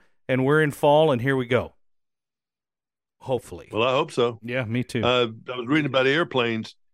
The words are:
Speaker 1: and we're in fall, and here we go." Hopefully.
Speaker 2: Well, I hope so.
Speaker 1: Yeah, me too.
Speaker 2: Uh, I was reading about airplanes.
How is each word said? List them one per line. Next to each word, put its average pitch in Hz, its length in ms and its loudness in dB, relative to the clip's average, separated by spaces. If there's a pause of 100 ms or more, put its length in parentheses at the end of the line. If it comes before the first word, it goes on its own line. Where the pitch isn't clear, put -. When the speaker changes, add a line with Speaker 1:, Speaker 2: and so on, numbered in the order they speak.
(260)
Speaker 1:
and 131 200 0
we're 151 160 4
in 151 80 0
fall, 151 420 4
and 120 80 -2
here 135 160 0
we 127 80 -2
go." 120 300 0 (1400)
Hopefully. - 520 -8
Speaker 2:
Well, 107 120 -2
I 127 100 2
hope 147 200 -2
so. 120 300 0
Speaker 1:
Yeah, 123 220 -6
me 113 180 -4
too. 117 220 -4
Speaker 2:
Uh, 123 220 2 (260)
I 123 60 -8
was 117 80 -6
reading 151 180 0
about 131 220 2
airplanes. 120 680 -2 (200)